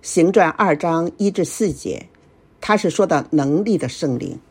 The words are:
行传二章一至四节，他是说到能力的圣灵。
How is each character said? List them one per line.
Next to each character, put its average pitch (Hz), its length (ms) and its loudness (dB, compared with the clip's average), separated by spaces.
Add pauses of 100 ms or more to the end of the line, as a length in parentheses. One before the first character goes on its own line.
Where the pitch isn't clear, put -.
行 175 300 2
传 185 180 4
二 180 260 2
章 165 420 -2
一 202 120 0
至 190 160 -2
四 208 260 -2
节， - 360 -10 (540)
他 214 140 2
是 202 140 0
说 196 160 2
到 156 240 0
能 151 340 2
力 202 140 0
的 131 100 -4
圣 127 300 -4
灵。 - 220 -10 (120)